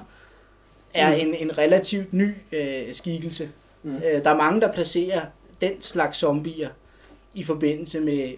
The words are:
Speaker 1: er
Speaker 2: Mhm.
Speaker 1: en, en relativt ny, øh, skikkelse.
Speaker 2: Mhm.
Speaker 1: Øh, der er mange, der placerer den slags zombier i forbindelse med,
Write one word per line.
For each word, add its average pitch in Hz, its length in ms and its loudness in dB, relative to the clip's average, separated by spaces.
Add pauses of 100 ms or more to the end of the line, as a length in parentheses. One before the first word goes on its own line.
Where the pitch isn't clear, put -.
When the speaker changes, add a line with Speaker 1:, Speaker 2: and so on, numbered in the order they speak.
(920)
Speaker 1:
er 156 240 4
Speaker 2:
Mhm. 160 100 0
Speaker 1:
en, 160 80 -2
en 156 220 -4
relativt 185 560 2
ny, 202 160 4 (220)
øh, 135 420 -6
skikkelse. 165 560 -8 (340)
Speaker 2:
Mhm. 143 120 -6
Speaker 1:
Øh, 151 280 0
der 151 60 6
er 156 80 6
mange, 170 240 4
der 214 100 4
placerer 175 500 -2 (400)
den 190 200 -2
slags 147 360 -2
zombier 151 520 -2 (640)
i 190 100 -8
forbindelse 151 560 -2
med, 139 380 -2